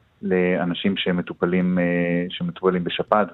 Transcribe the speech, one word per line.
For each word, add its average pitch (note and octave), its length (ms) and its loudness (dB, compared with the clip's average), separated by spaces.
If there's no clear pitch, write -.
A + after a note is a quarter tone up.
לאנשים F2+ 760 0
שמטופלים, F2+ 840 0
אה, F2 500 0
שמטופלים F2+ 540 -2
בשפעת F2+ 500 0